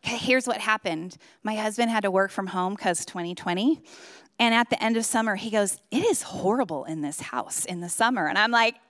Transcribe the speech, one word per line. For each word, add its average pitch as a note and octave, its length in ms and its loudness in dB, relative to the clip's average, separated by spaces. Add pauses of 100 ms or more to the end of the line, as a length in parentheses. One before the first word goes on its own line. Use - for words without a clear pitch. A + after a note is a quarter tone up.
Okay, A#3 140 -4
here's B3+ 300 2
what A3+ 100 0
happened. F#3 600 -2 (260)
My G#3+ 120 -4
husband A3 360 0
had A3 100 2
to G3+ 100 0
work F#3+ 200 2
from F#3+ 160 -4
home F#3 280 -2
'cause F3+ 300 -2
twenty F3 300 -8
twenty. G3+ 460 0 (580)
And A#3 160 4
at A#3 160 4
the - 120 -2
end A3+ 140 2
of A3+ 80 0
summer, A3+ 300 0
he G#3 160 -6
goes, G3+ 280 2 (120)
"It C#4+ 120 2
is G#4+ 200 2
horrible F#3+ 640 0
in D#3+ 160 -6
this D3 200 -6
house - 440 -4
in F3+ 140 -8
the F3 100 -8
summer." A3+ 380 2
And F#3 100 0
I'm A3 140 4
like A#3 240 4 (140)